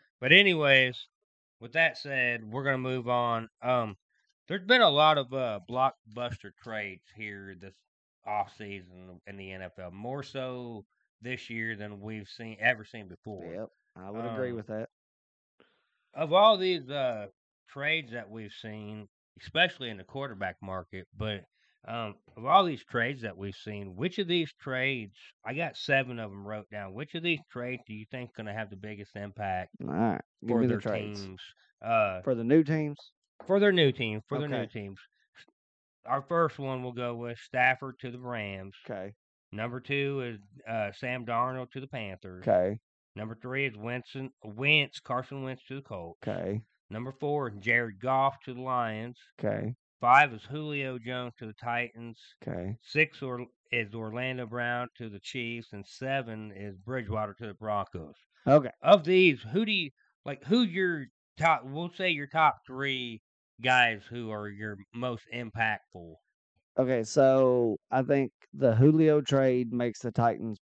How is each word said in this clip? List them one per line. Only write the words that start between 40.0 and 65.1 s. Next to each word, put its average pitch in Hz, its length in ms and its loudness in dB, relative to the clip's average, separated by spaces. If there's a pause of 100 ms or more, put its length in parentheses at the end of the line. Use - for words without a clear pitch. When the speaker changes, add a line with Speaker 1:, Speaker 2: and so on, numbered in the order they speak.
Speaker 1:
is, 117 180 -10 (260)
uh, 110 260 -2
Sam 127 340 -8
Darnold 123 460 -2
to 135 80 -10
the 135 80 -12
Panthers. 95 600 -10
Speaker 2:
Okay. 98 300 4 (360)
Speaker 1:
Number 110 260 -8
three 135 260 -4
is 107 100 -6
Winston, 123 540 -8 (120)
Wentz, 135 580 2
Carson 131 420 -6
Wentz 131 240 -8
to 135 100 -10
the 139 60 -10
Colts. 85 440 -12
Speaker 2:
Okay. 98 360 -4 (260)
Speaker 1:
Number 120 240 -8
four, 143 380 -2
Jared 107 500 0
Goff 135 440 2
to 127 100 -10
the 123 80 -10
Lions. 120 560 -2 (200)
Speaker 2:
Okay. 104 360 -2 (260)
Speaker 1:
Five 131 320 8
is 107 120 -12
Julio 139 540 -6
Jones 123 400 -6
to 117 80 -10
the 107 60 -10 (100)
Titans. 117 560 -6 (240)
Speaker 2:
Okay. 87 380 -6
Speaker 1:
Six - 420 0
or-, 123 240 -6 (240)
is 113 240 -4
Orlando 120 520 -6
Brown 120 500 -4
to 113 140 -12
the 101 100 -14
Chiefs, 117 520 -8
and 101 140 -14
seven 117 720 -6
is 98 220 -12
Bridgewater 107 600 -6
to 117 100 -12
the 98 60 -12
Broncos. 95 600 -6 (320)
Speaker 2:
Okay. 139 240 4 (120)
Speaker 1:
Of 170 220 6
these, 170 380 4 (100)
who 214 140 0
do 214 60 -2
you, 170 180 -2 (340)
like, 139 200 -10
who's 208 260 4
your 170 360 -2 (320)
top, 156 260 4
we'll 160 260 -6
say 185 200 0
your 143 160 -2
top 156 300 4 (100)
three 127 540 -6 (420)
guys 120 460 4
who 120 220 -8
are 104 180 -6
your 104 280 -8 (180)
most 120 280 -4 (100)